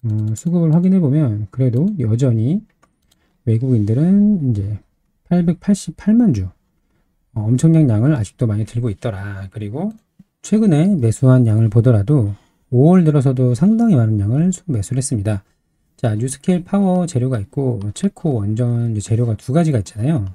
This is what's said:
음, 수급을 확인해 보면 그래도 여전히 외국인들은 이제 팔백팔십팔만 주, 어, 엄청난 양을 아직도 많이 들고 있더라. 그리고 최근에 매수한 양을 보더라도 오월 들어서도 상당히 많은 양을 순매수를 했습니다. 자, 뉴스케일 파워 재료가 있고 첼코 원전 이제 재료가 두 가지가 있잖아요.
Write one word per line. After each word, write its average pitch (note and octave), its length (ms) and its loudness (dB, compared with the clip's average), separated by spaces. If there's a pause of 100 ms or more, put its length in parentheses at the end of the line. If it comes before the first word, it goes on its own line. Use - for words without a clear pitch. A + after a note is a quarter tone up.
음, G#2+ 300 -4
수급을 E3+ 380 0
확인해 F#3 260 2
보면 B2+ 520 0
그래도 C3 360 0 (120)
여전히 A#2+ 640 0 (800)
외국인들은 C3 1040 2
이제 G2+ 280 -4 (500)
팔백팔십팔만 F3+ 1040 0
주, F#2+ 120 -2 (880)
어, A2 80 -6
엄청난 D3 480 4
양을 A#2 260 2
아직도 A#2 320 -4
많이 G#2+ 180 -2
들고 A#2+ 240 -6
있더라. G2 600 -10
그리고 B2+ 420 -8 (480)
최근에 G3+ 540 2
매수한 B2+ 500 2
양을 A2 240 2
보더라도 A2 640 2 (380)
오월 E3 320 4
들어서도 C3 500 2
상당히 G#3+ 420 2
많은 A2 240 2
양을 C#3 340 0
순매수를 B2+ 440 -6
했습니다. G#2+ 460 -4 (540)
자, G#2+ 180 -2
뉴스케일 D3+ 480 -4
파워 F#3 420 0
재료가 B2+ 340 -2
있고 A#2+ 400 -4 (140)
첼코 F3 400 -4
원전 A#2 580 -2
이제 G#2 100 -4
재료가 A2+ 340 -2
두 - 180 -8
가지가 D#3 260 2
있잖아요. A2 560 -4